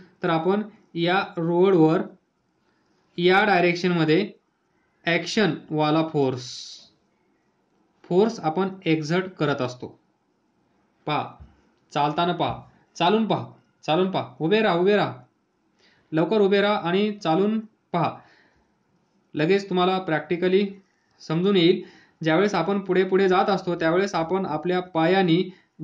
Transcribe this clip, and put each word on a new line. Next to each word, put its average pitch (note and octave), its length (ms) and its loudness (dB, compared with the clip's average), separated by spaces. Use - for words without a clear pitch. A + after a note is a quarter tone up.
तर F3+ 60 -2
आपण F3 340 0
या F3 240 0
रोडवर E3+ 680 4
या F#3 260 4
डायरेक्शनमध्ये F3 840 2
ॲक्शनवाला D3+ 1040 0
फोर्स, C3 400 -2
फोर्स G#3 360 2
आपण F3+ 280 -2
एक्झर्ट D#3+ 480 0
करत C#3+ 260 -2
असतो. B2 260 -8
पहा, D3 180 -4
चालताना D3+ 400 0
पहा, C#3 280 -4
चालून G#3 300 2
पहा, C#3 240 -2
चालून F3+ 260 0
पहा, D3 300 -6
उभे F#3 220 2
राहा, G3 140 2
उभे F#3+ 200 4
राहा, C#3+ 180 -2
लवकर E3+ 280 2
उभे G3+ 200 4
राहा G#3 160 2
आणि G3+ 240 0
चालून G3+ 460 0
पहा. D#3 180 -2
लगेच F#3+ 340 0
तुम्हाला F#3 300 0
प्रॅक्टिकली F#3 680 -2
समजून F3+ 340 0
येईल. F3+ 260 4
ज्यावेळेस F#3 300 2
आपण F#3+ 260 -2
पुढे F#3 240 0
पुढे F#3+ 240 2
जात F#3+ 220 2
असतो, F#3 240 -2
त्यावेळेस E3+ 400 0
आपण F3 320 -2
आपल्या D#3+ 340 -4
पायानी F3+ 640 2